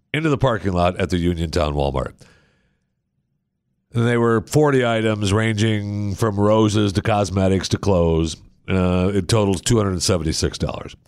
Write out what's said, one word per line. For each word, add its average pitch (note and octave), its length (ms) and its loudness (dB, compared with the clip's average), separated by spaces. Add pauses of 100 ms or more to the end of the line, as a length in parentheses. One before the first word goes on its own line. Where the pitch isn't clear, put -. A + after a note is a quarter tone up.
(140)
into D#3 160 -2
the C3+ 80 2
parking G#2 340 0
lot F2+ 260 2
at F#2 120 -2
the F#2 80 -2
Uniontown E2 560 -2
Walmart. C#2 400 -2 (1800)
And A#2 140 0
they A#2+ 80 2
were A#2 320 2
forty C#3 380 2
items A2 480 0
ranging G#2 840 -2
from G2+ 240 -2
roses G#2 540 2
to G2 80 0
cosmetics F#2+ 640 0
to - 100 -2
clothes. E2 600 0 (320)
Uh, F2+ 440 0
it F#2+ 140 -2
totals G2 320 2
two - 160 0
hundred F#2+ 260 0
seventy-six D#2+ 560 -2
dollars. - 380 -8 (120)